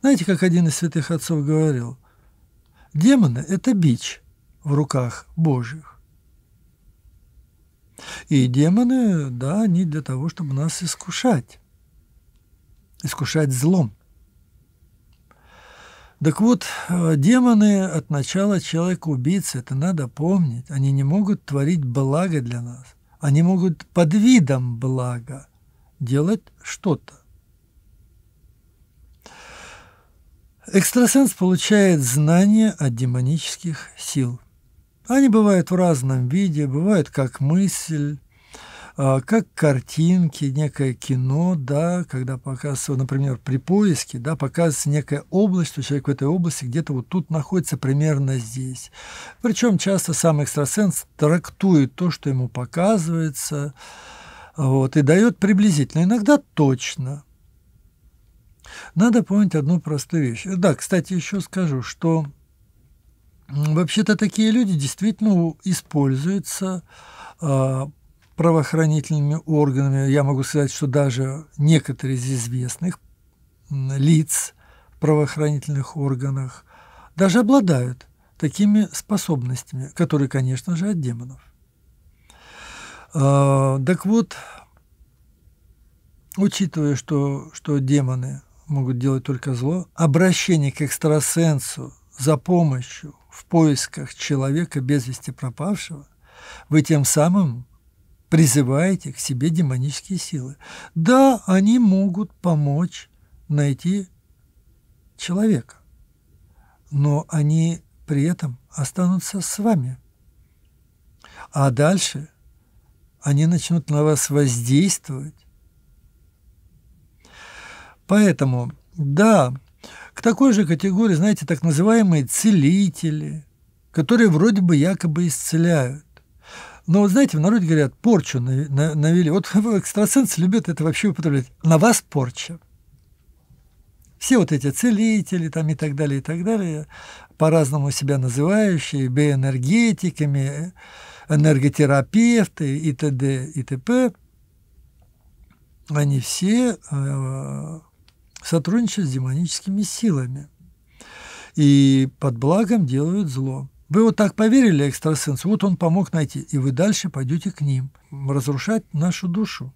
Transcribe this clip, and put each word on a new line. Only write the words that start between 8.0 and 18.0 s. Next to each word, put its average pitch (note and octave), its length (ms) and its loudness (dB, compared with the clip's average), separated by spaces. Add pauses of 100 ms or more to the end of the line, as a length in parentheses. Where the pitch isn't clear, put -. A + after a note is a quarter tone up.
И C3+ 180 4
демоны, F3+ 840 2
да, C3+ 340 -4
они F#3 220 2
для D3+ 160 -4
того, C3+ 300 -6
чтобы C#3+ 240 -8
нас D3+ 280 -4
искушать. - 760 -4 (1400)
Искушать C#3+ 500 -2
злом. C#3+ 420 0 (2250)
Так D#3 160 0
вот, A#3 240 2 (240)
э, E3+ 280 0
демоны G#3 680 4
от D#3+ 240 -6